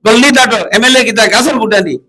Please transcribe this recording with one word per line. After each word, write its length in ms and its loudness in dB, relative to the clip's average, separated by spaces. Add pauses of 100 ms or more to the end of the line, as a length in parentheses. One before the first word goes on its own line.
গল্লি 240 2
দাটো, 260 0
এমএলএ 480 0
কিতা 220 0
গাছের 280 0
বুটানি। 440 -2 (100)